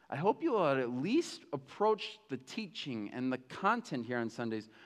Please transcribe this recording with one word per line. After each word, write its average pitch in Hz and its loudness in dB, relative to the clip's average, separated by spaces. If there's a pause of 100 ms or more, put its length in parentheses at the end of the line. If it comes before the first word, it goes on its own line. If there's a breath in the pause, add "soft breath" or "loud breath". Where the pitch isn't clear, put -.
(100)
I - -6
hope 180 2
you 320 2
will 196 6
at 131 4
least 180 0 (100)
approach 208 0 (120)
the 135 -4
teaching 131 -6
and 127 -2
the 127 0
content 143 0
here 123 -2
on 113 0
Sundays 110 -4 (160 loud breath)